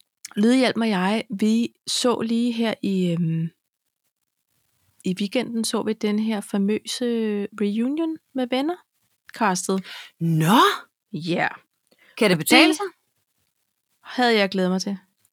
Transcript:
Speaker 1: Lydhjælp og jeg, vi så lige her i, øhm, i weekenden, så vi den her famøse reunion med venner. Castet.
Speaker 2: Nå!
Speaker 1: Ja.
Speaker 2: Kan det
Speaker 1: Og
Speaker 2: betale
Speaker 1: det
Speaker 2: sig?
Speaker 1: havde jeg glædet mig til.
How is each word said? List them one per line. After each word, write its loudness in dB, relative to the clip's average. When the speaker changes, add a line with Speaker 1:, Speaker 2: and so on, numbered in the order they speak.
Speaker 1:
Lydhjælp 4
og 0
jeg, 0
vi 0
så 0
lige -2
her -2
i, 0
øhm, -2
i -2
weekenden, -4
så -4
vi -4
den -2
her -2
famøse -2
reunion -2
med -2
venner. -2
Castet. 0
Speaker 2:
Nå! 4
Speaker 1:
Ja. -2
Speaker 2:
Kan 4
det 4
Speaker 1:
Og -4
Speaker 2:
betale 6
Speaker 1:
det 2
Speaker 2:
sig? -6
Speaker 1:
havde 0
jeg 2
glædet 0
mig 0
til. -6